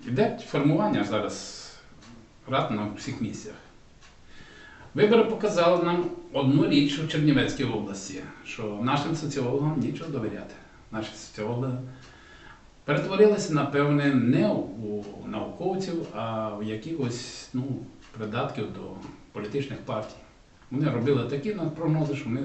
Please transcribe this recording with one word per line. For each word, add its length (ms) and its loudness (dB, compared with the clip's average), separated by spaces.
Іде 400 2
формування 560 4
зараз 540 -4
рад 240 0
на 160 -2
всіх 240 -6
місцях. 320 -6
Вибори 300 8
показали 600 4
нам 220 2
одну 360 6
річ 300 4
у 80 -4
Чернівецькій 560 2
області, 580 -4
що 380 -8
нашим 320 0
соціологам 640 -2
нічого 300 -4
довіряти. 440 -6
Наші 240 -6
соціологи 580 -6
перетворилися, 680 4
напевне, 520 2
не 340 4
у 540 -4
науковців, 880 -4
а 340 -4
в 140 -8
якихось, 880 -6
ну, 100 -2
придатків 560 -4
до 80 -12
політичних 480 -6
партій. 360 -6
Вони 200 0
робили 380 2
такі 240 -2
на-, 160 -2
прогнози, 460 0
що 100 -8
вони 200 -2